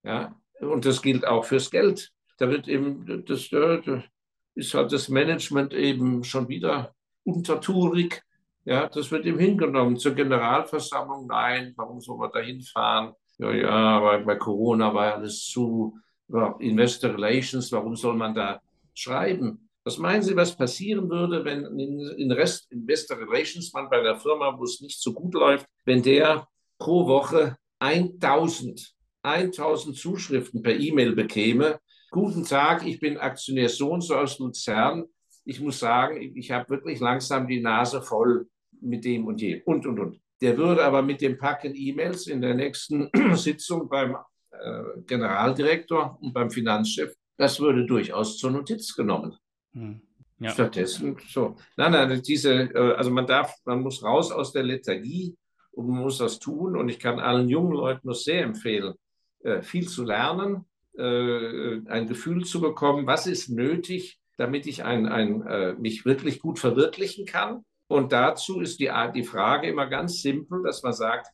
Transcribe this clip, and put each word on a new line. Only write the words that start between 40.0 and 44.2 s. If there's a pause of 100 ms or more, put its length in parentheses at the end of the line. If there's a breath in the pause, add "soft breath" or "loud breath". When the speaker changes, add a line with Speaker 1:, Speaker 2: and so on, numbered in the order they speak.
Speaker 1:
Der
würde
aber
mit
dem
Packen
E-Mails
in
der
nächsten
<clears throat>
Sitzung
beim, (340)